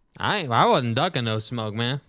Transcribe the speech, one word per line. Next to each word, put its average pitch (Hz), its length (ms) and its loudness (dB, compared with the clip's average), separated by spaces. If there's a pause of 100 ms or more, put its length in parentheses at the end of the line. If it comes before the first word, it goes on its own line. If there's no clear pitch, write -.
(180)
I, 170 280 -2
I 123 200 4
wasn't 127 300 2
ducking 143 280 0
no 110 140 0
smoke, 107 360 -6
man. 120 340 -2